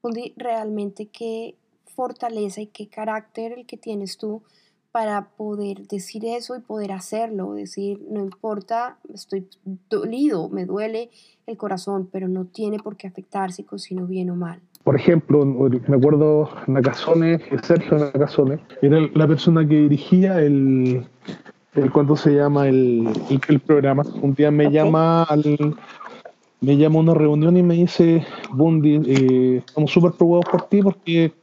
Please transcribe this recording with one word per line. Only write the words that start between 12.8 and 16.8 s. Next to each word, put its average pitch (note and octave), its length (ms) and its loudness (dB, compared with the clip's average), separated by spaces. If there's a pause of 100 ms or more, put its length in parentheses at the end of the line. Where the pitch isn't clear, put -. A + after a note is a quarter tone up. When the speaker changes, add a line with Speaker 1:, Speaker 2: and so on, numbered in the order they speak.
Speaker 1:
qué - 100 -18
afectar F#3+ 460 -8
si G3 100 -16
cocino F#3 440 -10
bien F#3 240 -6
o F3 60 -6
mal". F3 240 -10 (220)
Speaker 2:
Por C3+ 140 2
ejemplo, D3 480 4
me C3 520 0
acuerdo D3+ 520 2 (180)
Nakazone, D#3+ 720 0 (240)